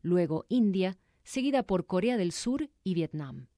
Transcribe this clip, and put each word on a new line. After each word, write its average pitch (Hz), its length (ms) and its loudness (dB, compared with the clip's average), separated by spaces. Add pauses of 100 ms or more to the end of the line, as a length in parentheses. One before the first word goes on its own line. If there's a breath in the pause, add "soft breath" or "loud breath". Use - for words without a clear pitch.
luego 170 460 0
India, 190 480 2 (280)
seguida 269 400 0
por 185 220 0
Corea 220 300 0
del 180 140 0
Sur 269 400 -4 (140)
y 185 100 -2
Vietnam. 143 640 -6